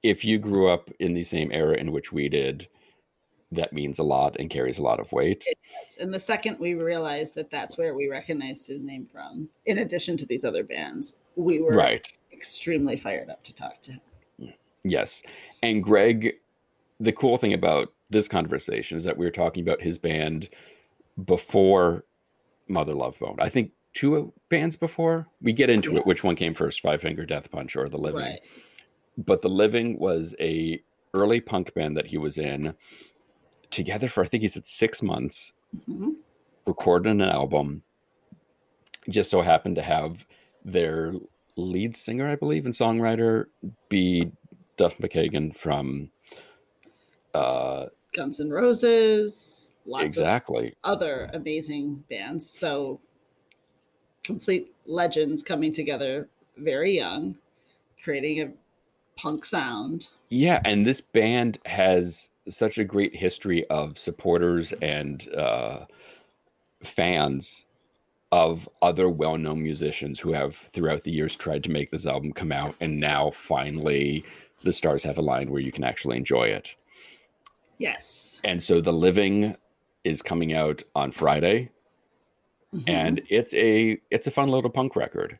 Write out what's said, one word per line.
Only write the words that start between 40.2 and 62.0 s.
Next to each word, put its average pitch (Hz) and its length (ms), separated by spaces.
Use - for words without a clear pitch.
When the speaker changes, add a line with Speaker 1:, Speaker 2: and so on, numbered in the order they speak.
Speaker 1:
their 82 500
lead 92 400
singer, 127 320
I 147 80
believe, 147 300
and 120 80
songwriter 113 720
be 90 420
Duff - 220
McKagan - 560
from, 71 560
uh, 65 520
Speaker 2:
Guns 143 280
N' 147 100
Roses, 220 1200
lots 131 180
Speaker 1:
Exactly. 78 640
Speaker 2:
of - 60
other 156 480
amazing 147 760
bands. 135 400
So 143 520
complete - 500
legends 156 560
coming 156 300
together 139 560
very 151 400
young, 143 400
creating 151 380
a 143 120
punk 156 280
sound. 123 640
Speaker 1:
Yeah, 151 340
and 104 220
this 135 140
band 113 640
has 90 600